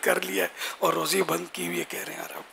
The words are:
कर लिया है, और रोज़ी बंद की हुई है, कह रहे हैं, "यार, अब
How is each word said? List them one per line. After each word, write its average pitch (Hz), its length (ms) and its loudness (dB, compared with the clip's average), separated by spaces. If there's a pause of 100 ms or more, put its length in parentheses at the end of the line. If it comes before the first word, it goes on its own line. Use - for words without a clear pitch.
कर - 200 4
लिया 95 220 2
है, - 60 -2 (300)
और - 120 6
रोज़ी 165 300 2
बंद 170 260 0
की 175 160 -6
हुई - 120 -2
है, 170 60 0
कह - 200 -6
रहे - 120 -8
हैं, - 60 -8
"यार, - 100 -8
अब - 220 -10